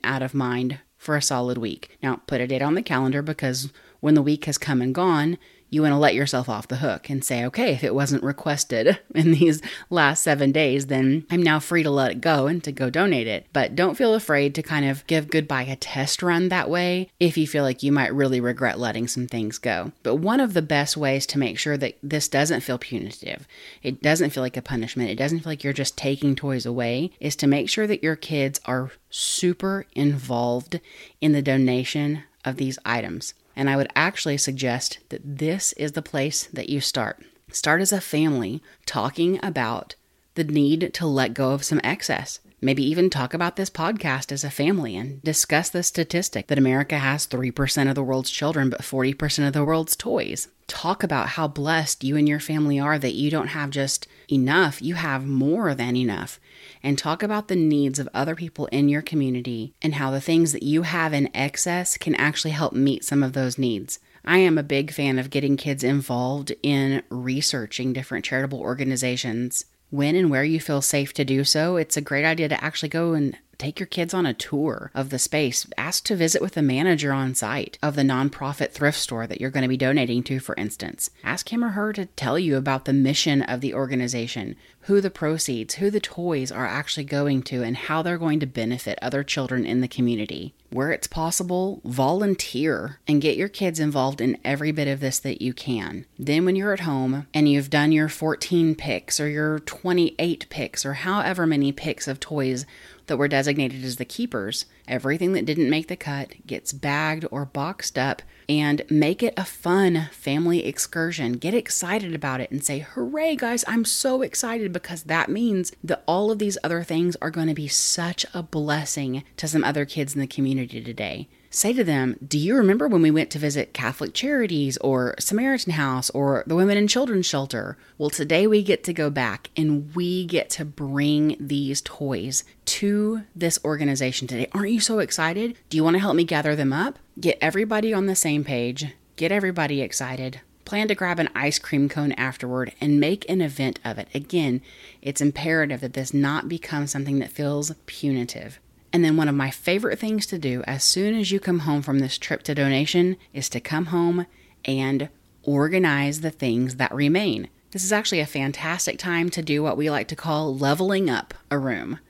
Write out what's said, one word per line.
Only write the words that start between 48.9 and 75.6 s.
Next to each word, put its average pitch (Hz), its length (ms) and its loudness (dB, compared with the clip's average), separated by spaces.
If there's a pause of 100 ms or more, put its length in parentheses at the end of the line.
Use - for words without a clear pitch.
percent 143 360 0
of 139 40 0
the 147 120 2
world's 160 320 0
toys. - 520 -4 (200)
Talk - 340 -2
about 151 280 0
how 160 180 -2
blessed 151 560 -2
you 139 120 0
and 147 120 6
your 147 100 2
family 147 400 0
are 147 200 2
that 135 160 0
you 143 160 0
don't 156 180 -2
have 147 220 -4
just 139 360 -2 (240)
enough, 143 500 4
you 151 140 -2
have 139 320 -2
more 143 480 2
than 123 220 0
enough. 120 420 -2 (460)
And 139 120 2
talk 156 260 -2
about 214 260 -2
the 190 80 0
needs 147 420 2
of 135 160 -4
other 156 220 -2
people 160 300 -8
in 143 220 2
your 147 140 2
community 123 800 -2
and 151 140 0
how 135 160 -2
the 135 80 -2
things 165 320 4
that - 100 -4
you 151 200 2
have 160 300 0
in 139 220 2
excess 175 640 -2
can 156 160 -2
actually 151 380 0
help 151 200 0
meet 135 320 2
some 139 200 2
of 127 80 -2
those 131 260 -2
needs. 117 400 -2 (260)
I 175 140 6
am 175 180 6
a 147 60 2
big 143 300 0
fan 139 260 0
of 131 120 -4
getting 139 260 2
kids 135 260 -4
involved 135 680 0 (100)
in 139 480 2
researching 127 800 -2
different 131 320 -6
charitable 135 360 -2
organizations. 123 1040 -2 (260)
When 143 260 2
and 185 140 4
where 135 140 2
you 160 140 2
feel 147 220 -2
safe 139 340 0
to 147 100 0
do 135 200 2
so, 160 320 2
it's 156 220 0
a - 20 -2
great 143 240 -2
idea 160 240 2
to - 160 -2
actually 156 240 -4
go 165 240 0
and 143 240 0 (220)
take 147 200 -6
your 185 80 -6
kids 170 280 -4
on 180 120 0
a 123 80 -2
tour - 580 -4
of 135 180 -4
the 135 80 -4
space. 143 480 0 (120)